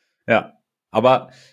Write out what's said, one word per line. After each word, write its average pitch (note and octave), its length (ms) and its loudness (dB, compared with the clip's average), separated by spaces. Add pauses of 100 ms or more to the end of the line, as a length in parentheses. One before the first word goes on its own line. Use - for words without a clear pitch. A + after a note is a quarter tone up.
(260)
Ja. - 280 -2 (360)
Aber, B2 400 0 (220)